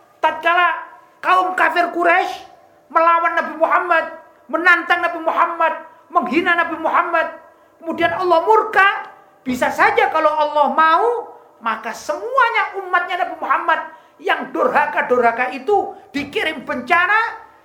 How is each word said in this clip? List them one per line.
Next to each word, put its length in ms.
tatkala 480
kaum 320
kafir 360
Quraisy 600
melawan 400
Nabi 240
Muhammad, 480
menantang 520
Nabi 240
Muhammad, 500
menghina 400
Nabi 240
Muhammad, 520
kemudian 320
Allah 320
murka, 440
bisa 320
saja 400
kalau 200
Allah 400
mau, 340
maka 320
semuanya 880
umatnya 460
Nabi 100
Muhammad 420
yang 340
durhaka-durhaka 1040
itu 400
dikirim 560
bencana 720